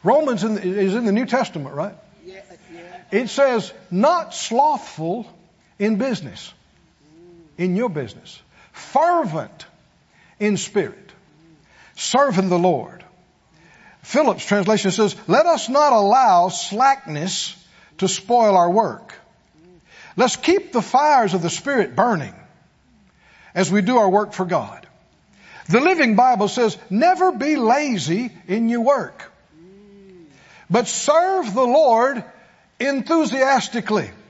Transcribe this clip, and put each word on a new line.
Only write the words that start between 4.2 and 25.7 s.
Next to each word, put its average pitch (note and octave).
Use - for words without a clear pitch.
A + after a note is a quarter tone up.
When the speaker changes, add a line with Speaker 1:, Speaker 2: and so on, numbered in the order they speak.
Speaker 1:
slothful A3+
in G#3+
business," F#3+
in F3+
your A#3
business. C#3+
"Fervent C4+
in G#3
spirit, -
serving A3+
the F3
Lord." E3+
Phillips' A#3
translation G3+
says, G#3
"Let B3+
us E4
not C#4+
allow G3+
slackness G3
to F#3+
spoil A3
our F3
work. F3+
Let's B3
keep G4
the A3+
fires C4
of F3+
the E3+
Spirit A#3
burning F3+
as E3+
we G3+
do B3
our G#3
work G#3
for F#3
God." D#3
The G3+